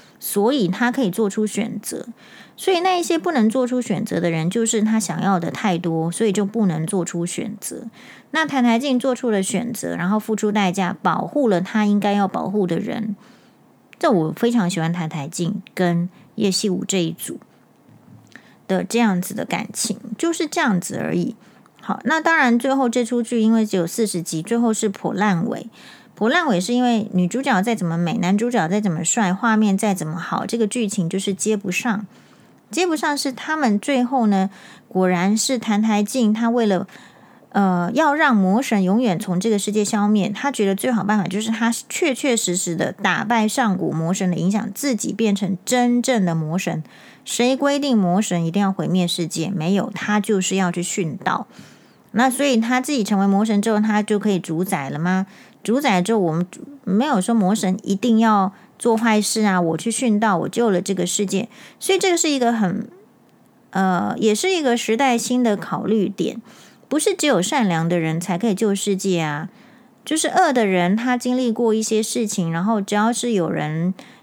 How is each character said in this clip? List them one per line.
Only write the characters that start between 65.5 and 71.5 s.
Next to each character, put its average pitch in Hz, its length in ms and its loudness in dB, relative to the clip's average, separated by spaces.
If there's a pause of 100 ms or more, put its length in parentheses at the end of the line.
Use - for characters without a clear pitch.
考 165 300 -6
虑 208 220 2
点， 196 320 -4 (460)
不 302 140 0
是 403 160 0
只 302 100 -2
有 220 140 4
善 220 260 0
良 165 220 2
的 175 100 2
人 160 220 0
才 175 160 -2
可 208 100 -2
以 208 80 2
救 202 200 0
世 196 200 -2
界 190 280 0
啊。 156 260 -4 (560)
就 311 120 -4
是 311 120 0
恶 339 240 4
的 233 140 4
人， 185 280 2
他 247 220 0
经 247 200 -2
历 254 140 0